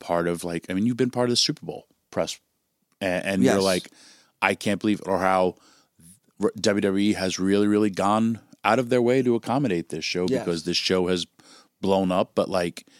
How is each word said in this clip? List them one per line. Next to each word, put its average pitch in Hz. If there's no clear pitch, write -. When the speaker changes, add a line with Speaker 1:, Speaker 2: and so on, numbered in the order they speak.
Speaker 1:
part 87
of, 85
like," 85
I 92
mean, 101
you've 120
been 127
part 123
of -
the 120
Super -
Bowl -
press, -
and, 90
and 98
you're 123
Speaker 2:
Yes. 98
Speaker 1:
like, 92
"I 98
can't 101
believe," 104
or 92
how 92
r-, 104
W 104
W 101
E -
has 92
really, 101
really 104
gone 107
out 110
of 123
their 123
way 127
to 120
accommodate 113
this 80
show 90
Speaker 2:
Yes. -
Speaker 1:
because 85
this 90
show 92
has 90
blown 95
up, 92
but, 95
like, 87